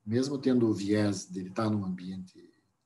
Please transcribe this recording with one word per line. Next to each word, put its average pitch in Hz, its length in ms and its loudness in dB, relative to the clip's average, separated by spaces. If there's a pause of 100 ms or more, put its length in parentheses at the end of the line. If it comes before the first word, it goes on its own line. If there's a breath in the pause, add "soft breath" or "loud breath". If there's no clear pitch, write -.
mesmo 131 320 0
tendo 123 300 4
o 107 60 4
viés 101 520 0
dele 92 240 -8
tá 110 200 -2
num 104 140 0
ambiente, 92 640 -10 (380)